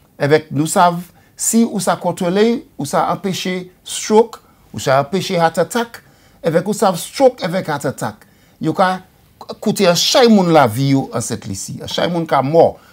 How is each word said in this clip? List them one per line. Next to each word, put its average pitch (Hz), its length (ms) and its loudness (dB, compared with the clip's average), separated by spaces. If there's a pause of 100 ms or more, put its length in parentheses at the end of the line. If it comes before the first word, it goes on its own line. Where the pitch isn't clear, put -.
(180)
Avèk 151 360 0
nou 151 160 -2
sav, 175 300 2 (360)
si - 300 0
ou 202 160 -6
sa 175 180 0
kontwole, 196 600 0 (160)
ou 139 100 -8
sa 165 240 0
anpeche 185 560 -6 (160)
stroke, - 560 0 (320)
ou 101 100 -10
sa 139 200 2
anpeche 180 340 -4
heart 165 240 2
attack, 233 400 -4 (460)
avèk 180 220 0
ou 208 80 -4
sav 185 240 2
stroke 254 440 0
avèk 180 240 -4
heart 143 220 -4
attack, 113 340 -10 (360)
yo 156 160 -2
ka 185 240 0 (600)
koute 208 280 0
an 170 100 4
chay 247 340 4
moun 185 220 4
lavi 135 400 4
yo 131 200 0
an 117 100 -4
sèt - 240 -8
lisi. - 340 -10
An - 100 -12
chay 170 180 -2
moun 170 180 -4
ka 147 160 2
mò 151 300 4 (180)